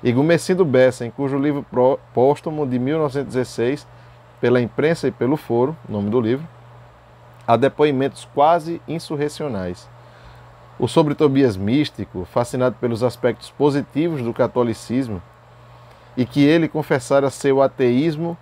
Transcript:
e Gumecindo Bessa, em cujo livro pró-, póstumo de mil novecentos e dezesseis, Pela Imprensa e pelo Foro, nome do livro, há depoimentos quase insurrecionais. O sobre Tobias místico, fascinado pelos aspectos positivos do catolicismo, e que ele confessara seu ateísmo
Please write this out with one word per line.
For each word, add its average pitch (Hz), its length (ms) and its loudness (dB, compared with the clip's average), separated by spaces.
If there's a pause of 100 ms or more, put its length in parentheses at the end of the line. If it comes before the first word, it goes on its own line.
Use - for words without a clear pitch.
e 120 80 2
Gumecindo 165 540 2
Bessa, 127 400 2
em 117 60 -10
cujo 139 260 -4
livro 139 320 -2
pró-, 127 300 2 (140)
póstumo 147 540 0
de 123 120 -2
mil 135 180 -2
novecentos 139 380 -4
e - 20 0
dezesseis, 123 500 -4 (540)
Pela 123 180 4
Imprensa 143 480 0
e 127 40 0
pelo 127 260 -2
Foro, 127 400 -2 (100)
nome 104 220 -4
do 117 100 2
livro, 123 260 -2 (1000)
há 117 80 6
depoimentos 135 800 0
quase 165 540 2
insurrecionais. 143 1000 -6 (920)
O 123 80 -2
sobre 151 260 2
Tobias 135 420 2
místico, 101 720 -4
fascinado 127 560 -2
pelos 117 220 -2
aspectos 117 480 -4
positivos 143 720 -2
do 113 100 -4
catolicismo, 117 880 -2 (960)
e 127 80 0
que 143 180 0
ele 156 240 4
confessara 139 640 0
seu 135 320 2
ateísmo 147 800 0